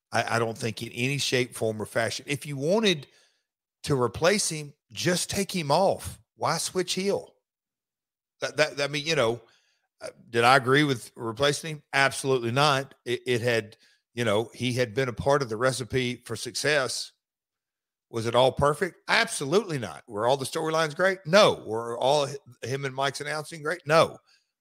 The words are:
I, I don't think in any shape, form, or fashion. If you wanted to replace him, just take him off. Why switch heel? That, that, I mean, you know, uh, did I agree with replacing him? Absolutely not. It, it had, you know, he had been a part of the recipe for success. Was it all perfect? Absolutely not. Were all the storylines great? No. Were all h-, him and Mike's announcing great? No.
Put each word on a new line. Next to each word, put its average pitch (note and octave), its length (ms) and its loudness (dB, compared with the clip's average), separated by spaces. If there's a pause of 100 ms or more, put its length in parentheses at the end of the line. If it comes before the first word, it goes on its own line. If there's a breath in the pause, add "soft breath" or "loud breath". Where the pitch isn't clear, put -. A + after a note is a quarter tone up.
(120)
I, A2 240 0
I - 20 0
don't A2+ 180 -2
think A2+ 240 -6
in A#2 120 -10
any C3+ 260 -2
shape, B2+ 380 -2
form, A2 260 -4
or G2 40 -6
fashion. - 420 -4
If C#3+ 180 -6
you D3 100 -10
wanted E3+ 520 0 (760)
to C#3 180 -2
replace E3+ 480 0
him, D3+ 240 -8 (200)
just C#3+ 360 -2
take G3 220 -4
him D#3 220 -2
off. F3 480 2 (160)
Why B2 220 0
switch - 360 -4
heel? F#3+ 400 -4 (1040)
That, B2+ 180 -6
that, D3 220 0
I C#3 60 0
mean, C#3+ 180 -4
you D#3+ 120 0
know, A#2 240 2 (600)
uh, - 60 -12 (240)
did A#2 140 4
I B2+ 100 8
agree C#3 300 4
with C3+ 320 -2
replacing C#3 560 -2
him? D3+ 100 -14 (100)
Absolutely C3 600 0
not. C#3 420 2 (100)
It, A#2+ 220 -4
it B2 140 0
had, A2+ 360 0 (380)
you A#2+ 100 -4
know, A2 300 0
he B2 200 -2
had A#2 200 -2
been C3 140 0
a A#2+ 40 -6
part C#3+ 300 0
of B2 60 -4
the A2 80 -6
recipe B2 680 -2
for A2+ 120 -10
success. C3 720 -4 (1000)
Was A2+ 180 -4
it A#2 100 0
all B2+ 160 6
perfect? D3+ 460 0 (100)
Absolutely F#3 680 0
not. E2 280 -10
Were A2 220 0
all C#3 80 4
the C3+ 80 -6
storylines D#3+ 500 -2
great? F#3 320 0
No. D3+ 400 6
Were A#2 320 -6
all C#3 300 2
h-, C3+ 80 -10 (260)
him C3+ 220 -4
and C3 100 -8
Mike's C3+ 260 -2
announcing D3+ 420 -10
great? E3 220 -4
No. D3+ 340 4 (420)